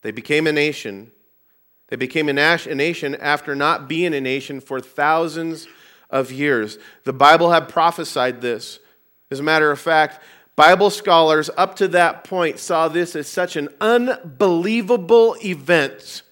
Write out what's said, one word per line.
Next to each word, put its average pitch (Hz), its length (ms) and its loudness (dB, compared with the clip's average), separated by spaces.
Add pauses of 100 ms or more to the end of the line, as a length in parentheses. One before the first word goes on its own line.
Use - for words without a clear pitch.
They 113 80 -8
became 147 380 -2
a 151 40 0
nation. 131 600 -4 (760)
They 127 60 -8
became 131 320 -4
a 143 60 -2
nas-, 160 320 2
a 147 80 -8
nation 147 400 -4
after 147 400 -4
not 143 340 -2
being 160 280 -2
a 135 60 -4
nation 131 400 -8
for 127 200 -10
thousands 160 880 -4 (440)
of 131 200 -2
years. 131 480 -2 (240)
The 135 100 -6
Bible 160 380 6
had 165 180 0
prophesied 143 720 -2
this. 117 380 -8 (500)
As 135 100 -10
a 143 40 -8
matter 156 260 2
of 143 100 -4
fact, 156 440 0 (320)
Bible 180 340 6
scholars 160 640 2
up 185 200 0
to 196 140 0
that 170 340 2
point 170 340 -4
saw 165 300 0
this 170 280 -4
as 151 120 -8
such 180 280 -6
an 143 140 -6 (100)
unbelievable 214 1600 2 (100)
event 151 880 -2